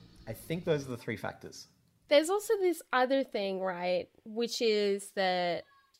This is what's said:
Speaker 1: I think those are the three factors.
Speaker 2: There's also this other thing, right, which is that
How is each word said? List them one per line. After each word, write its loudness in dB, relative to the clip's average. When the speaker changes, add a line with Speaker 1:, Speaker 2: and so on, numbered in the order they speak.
Speaker 1:
I -8
think -6
those 2
are -10
the -4
three -6
factors. -10
Speaker 2:
There's 6
also 0
this 2
other 2
thing, -4
right, -2
which -4
is 2
that 0